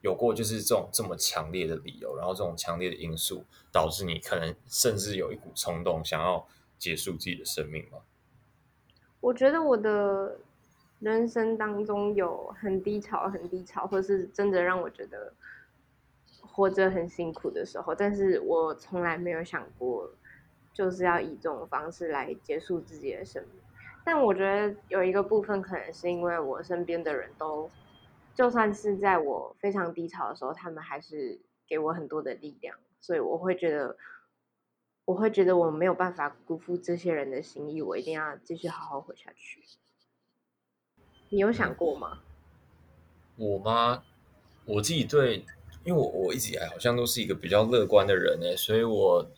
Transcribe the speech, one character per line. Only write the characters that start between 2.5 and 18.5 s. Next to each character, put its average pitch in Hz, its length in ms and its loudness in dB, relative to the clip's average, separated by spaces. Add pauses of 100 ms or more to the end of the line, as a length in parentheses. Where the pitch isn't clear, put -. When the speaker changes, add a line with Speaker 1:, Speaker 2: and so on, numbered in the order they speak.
Speaker 1:
强 85 240 -4
烈 90 100 -2
的 82 60 -8
因 80 200 -8
素 82 280 -6 (260)
导 80 180 4
致 87 160 -4
你 82 140 -4
可 - 220 -4
能 82 120 -4 (140)
甚 113 300 2
至 101 180 -4
有 92 160 -4
一 101 60 -10
股 - 180 -18
冲 85 300 -4
动 82 200 0
想 78 160 -4
要 87 280 -2 (300)
结 82 180 -4
束 90 160 -6
自 80 140 -8
己 87 100 -4
的 - 80 -14
生 76 240 -4
命 78 240 -10
吗？ 73 60 -16 (1200)
Speaker 2:
我 247 120 2
觉 262 200 6
得 320 100 2
我 277 140 6
的 202 640 0 (580)
人 226 300 2
生 226 280 0
当 208 280 -2
中 208 320 0
有 175 420 -2
很 190 240 -2
低 208 180 -2
潮、 202 280 -2
很 175 200 -6
低 185 160 -8
潮， - 220 -6
或 190 160 2
是 190 240 2
真 202 240 0
的 185 140 4
让 185 160 2
我 165 100 -6
觉 - 160 -14
得 104 260 -14 (1080)
活 - 300 0
着 190 200 4
很 175 180 -2
辛 170 240 -6
苦 - 180 -6
的 - 140 -6
时 - 160 -10
候， - 140 -4
但 202 200 0
是 190 260 2
我 160 340 0